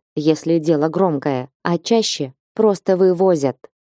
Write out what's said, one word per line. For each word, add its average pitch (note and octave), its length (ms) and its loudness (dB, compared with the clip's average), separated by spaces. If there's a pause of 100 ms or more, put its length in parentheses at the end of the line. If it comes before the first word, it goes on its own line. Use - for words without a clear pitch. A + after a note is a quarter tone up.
(140)
если D#3+ 460 0
дело D#3 260 0
громкое, D3+ 640 -2 (140)
а F3 140 -2
чаще G#3+ 540 -2 (220)
просто G3+ 420 0
вывозят. F3+ 600 2 (240)